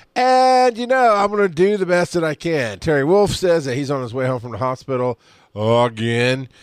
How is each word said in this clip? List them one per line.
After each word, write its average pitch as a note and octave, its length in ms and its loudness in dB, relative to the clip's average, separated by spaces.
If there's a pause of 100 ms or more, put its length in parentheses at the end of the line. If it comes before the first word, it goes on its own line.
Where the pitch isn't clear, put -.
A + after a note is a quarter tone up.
(160)
And, B3+ 640 4
you A#3+ 100 -6
know, A#3+ 280 4
I'm G3+ 160 0
gonna G#3 160 2
do F#3 300 2
the F#3 80 -4
best F3 280 0
that F3 100 -2
I D3+ 120 -2
can. B2+ 440 -4
Terry D3 240 0
Wolf F#3 280 2
says E3+ 340 0
that B2+ 100 -4
he's C#3 160 -4
on C#3 100 -4
his A#2 120 -10
way B2+ 140 -2
home C3 120 -2
from A#2 120 -12
the A2 60 -10
hospital B2+ 640 -4 (360)
again. A#2 960 0 (140)